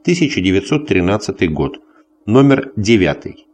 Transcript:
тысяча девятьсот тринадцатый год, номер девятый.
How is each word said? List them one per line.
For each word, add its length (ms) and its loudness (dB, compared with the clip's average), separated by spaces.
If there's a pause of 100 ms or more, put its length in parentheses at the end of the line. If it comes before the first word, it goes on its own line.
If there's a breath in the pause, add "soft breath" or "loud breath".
тысяча 380 -2
девятьсот 480 -2
тринадцатый 580 -2
год, 320 -4 (480 soft breath)
номер 480 2
девятый. 800 0